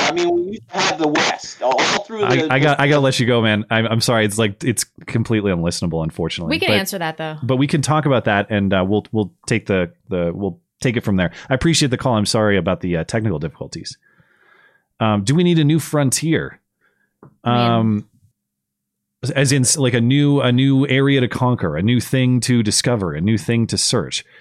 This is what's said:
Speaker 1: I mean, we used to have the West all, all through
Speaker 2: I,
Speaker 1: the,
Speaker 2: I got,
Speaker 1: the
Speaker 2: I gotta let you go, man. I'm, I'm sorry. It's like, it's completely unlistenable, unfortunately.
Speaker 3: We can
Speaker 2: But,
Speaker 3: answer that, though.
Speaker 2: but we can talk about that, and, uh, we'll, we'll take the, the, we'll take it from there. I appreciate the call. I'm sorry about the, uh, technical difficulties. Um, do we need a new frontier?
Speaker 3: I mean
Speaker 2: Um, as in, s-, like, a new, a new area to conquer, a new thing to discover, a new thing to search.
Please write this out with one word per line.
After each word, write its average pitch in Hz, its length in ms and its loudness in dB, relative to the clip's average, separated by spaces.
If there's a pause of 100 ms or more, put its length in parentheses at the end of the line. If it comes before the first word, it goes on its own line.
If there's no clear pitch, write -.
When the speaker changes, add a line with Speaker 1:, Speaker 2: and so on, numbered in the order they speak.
Speaker 1:
I 156 40 -2
mean, 175 220 0
we 175 80 0
used 202 260 -12
to 196 100 -6
have 185 200 -2
the 156 100 0
West - 540 -4
all, 123 180 0
all - 240 -2
through 220 200 -6
Speaker 2:
I, 127 120 2
Speaker 1:
the, 143 160 0
Speaker 2:
I 131 60 2
got, 147 180 2
Speaker 1:
the 135 60 0
Speaker 2:
I 143 60 2
gotta 147 120 4
let 135 180 0
you 120 80 0
go, 120 140 2
man. 107 300 2
I'm, 113 160 2
I'm 110 160 0
sorry. 113 240 2
It's 104 100 -4
like, 110 260 -2
it's - 220 -2 (220)
completely 110 440 0
unlistenable, 85 520 -2
unfortunately. 82 520 -6
Speaker 3:
We 330 60 -2
can 381 80 -2
Speaker 2:
But, 214 100 2
Speaker 3:
answer 190 200 -4
that, 160 180 -6
though. 156 260 -8
Speaker 2:
but 131 140 0
we 139 100 2
can 147 140 0
talk 151 240 0
about 131 220 0
that, 101 240 2
and, 101 240 0
uh, 95 120 2
we'll, 101 260 -2
we'll 107 200 -2 (140)
take 110 180 -2
the, 92 280 0 (180)
the, 87 240 -2
we'll 95 260 -6 (220)
take 117 160 0
it - 60 -4
from 101 120 0
there. 87 160 0 (160)
I 131 60 0
appreciate 151 340 0
the 120 80 -2
call. 117 200 0
I'm 104 100 0
sorry 107 320 2
about 90 240 -2
the, 87 160 -2
uh, 80 60 -4
technical 107 340 -4
difficulties. - 580 -10 (1040)
Um, 107 240 2
do 131 100 0
we 180 80 4
need 175 160 4
a 151 60 4
new 151 140 4
frontier? 143 840 -2 (840)
Speaker 3:
I 123 60 -2
mean 120 240 2
Speaker 2:
Um, 110 360 0 (1300)
as 135 180 2
in, 139 100 2
s-, - 160 2
like, 123 160 2
a 120 80 2
new, 143 380 2
a 123 120 2
new 135 340 4
area 139 340 2
to 123 80 2
conquer, 110 500 -2
a 87 40 0
new 117 180 2
thing 127 400 0
to 120 220 2
discover, 104 520 0
a 76 80 -6
new 107 160 2
thing 117 300 0
to 98 100 -4
search. 82 440 -2 (180)